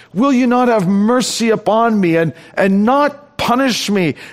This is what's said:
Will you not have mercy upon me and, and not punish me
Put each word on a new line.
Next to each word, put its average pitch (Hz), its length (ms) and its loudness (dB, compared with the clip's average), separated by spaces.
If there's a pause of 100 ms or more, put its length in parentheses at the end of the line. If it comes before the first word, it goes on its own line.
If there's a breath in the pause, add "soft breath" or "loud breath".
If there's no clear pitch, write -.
(140 loud breath)
Will 269 200 0
you 247 140 2
not 247 200 2
have 220 180 0
mercy 220 640 0
upon 226 480 0
me 170 200 2
and, 165 160 0 (220 loud breath)
and 196 280 0
not 285 540 -2
punish 247 520 -2
me 180 260 -2 (180 loud breath)